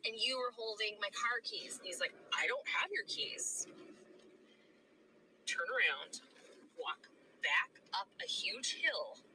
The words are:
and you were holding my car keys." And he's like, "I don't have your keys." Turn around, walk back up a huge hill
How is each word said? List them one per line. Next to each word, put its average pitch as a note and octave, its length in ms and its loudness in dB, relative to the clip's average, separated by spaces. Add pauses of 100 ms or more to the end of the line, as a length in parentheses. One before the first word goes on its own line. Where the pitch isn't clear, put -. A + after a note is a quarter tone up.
and A3 140 -2
you B3+ 180 4
were B3 140 2
holding G#3+ 480 -2
my G3+ 100 2
car A#3 320 2
keys." - 360 -6
And - 80 -12
he's - 140 -4
like, - 140 2 (200)
"I - 140 2
don't C5 200 0
have - 240 2
your G4+ 140 0
keys." - 640 -2 (1800)
Turn - 240 2
around, - 520 2 (560)
walk - 320 -6 (320)
back - 380 4 (140)
up F#3+ 160 0 (120)
a - 40 -2
huge - 500 0
hill - 420 0 (180)